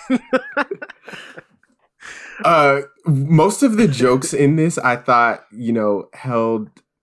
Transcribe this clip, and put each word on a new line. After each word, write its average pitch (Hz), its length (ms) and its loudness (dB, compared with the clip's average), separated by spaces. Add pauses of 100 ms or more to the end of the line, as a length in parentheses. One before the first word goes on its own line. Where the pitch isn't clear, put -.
<laughs> 254 120 -2 (2250)
Uh, 147 380 2 (240)
most 156 580 2
of 226 140 2
the 226 100 4
jokes 127 460 0
in 147 240 2
this, 160 220 0
I 123 180 0
thought, 120 560 0
you 117 220 -4
know, 104 400 -2
held 113 560 -4 (320)